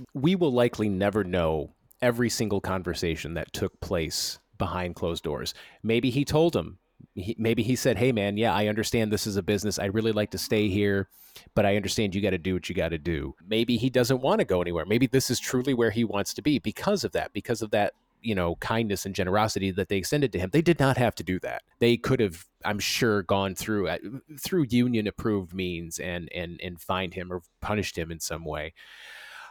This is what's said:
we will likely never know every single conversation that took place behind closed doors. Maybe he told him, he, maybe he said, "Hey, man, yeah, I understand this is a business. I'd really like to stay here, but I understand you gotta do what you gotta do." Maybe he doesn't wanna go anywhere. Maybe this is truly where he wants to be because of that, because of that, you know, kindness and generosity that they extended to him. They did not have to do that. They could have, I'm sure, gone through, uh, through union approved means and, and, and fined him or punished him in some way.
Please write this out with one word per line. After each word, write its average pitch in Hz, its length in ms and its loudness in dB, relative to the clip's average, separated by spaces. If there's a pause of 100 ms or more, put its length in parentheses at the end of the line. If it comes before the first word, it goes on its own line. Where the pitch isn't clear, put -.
(120)
we 147 240 2
will 170 160 2
likely 120 360 2
never 101 360 2
know 82 500 0 (260)
every 120 300 2
single 101 300 0
conversation 85 720 -4
that 80 180 -8
took - 280 -6
place - 580 -4 (200)
behind 90 360 -4
closed 85 300 -4
doors. 71 300 -6 (280)
Maybe 117 280 2
he 135 140 0
told 160 300 2
him, 87 240 -4 (380)
he, 92 220 -6
maybe 113 260 2
he 127 120 2
said, 117 220 2
"Hey, 127 140 4
man, 101 240 0
yeah, 107 180 2
I 104 140 2
understand 107 440 0
this 104 140 0
is 101 100 -2
a 101 60 0
business. 101 360 0
I'd 98 160 -2
really 110 180 0
like 104 180 0
to 95 80 -6
stay 107 300 2
here, 98 400 2 (460)
but 104 120 4
I 101 100 4
understand 101 380 0
you 98 60 0
gotta 95 180 2
do 92 160 0
what 87 140 -4
you 90 60 -6
gotta 82 240 -2
do." 73 360 -4 (120)
Maybe 113 300 2
he 127 140 0
doesn't 127 300 2
wanna 175 240 2
go 90 180 2
anywhere. 85 240 -2
Maybe 113 200 2
this 131 240 2
is 120 100 0
truly 131 340 0
where 117 160 2
he 113 140 0
wants 101 300 -2
to 110 80 -10
be 143 180 4
because 190 440 -2
of 104 80 -2
that, - 200 -2
because 110 300 -4
of 107 100 -6
that, 104 220 2 (260)
you 110 140 -2
know, 87 220 0
kindness 110 500 -2
and 98 80 -8
generosity 95 580 0
that 90 160 -2
they 101 80 0
extended 139 360 0
to 95 80 -2
him. 92 120 -2
They 160 100 4
did 165 180 4
not 135 160 4
have 117 200 2
to - 60 -8
do 90 180 -2
that. 60 220 -8 (160)
They 120 180 6
could 123 240 0
have, 90 260 -2 (180)
I'm 104 160 -2
sure, 104 420 2
gone 98 320 0
through, 101 340 -2
uh, 85 100 -2 (420)
through 170 300 0
union 120 360 4
approved 98 480 -2
means 85 460 -4
and, 87 340 -6
and, 85 280 -8
and 90 180 -10
fined 92 340 -4
him 90 180 -8
or 90 100 -6 (180)
punished 104 380 -2
him 82 120 -4
in 82 100 -10
some 82 240 -8
way. 78 280 -6 (800)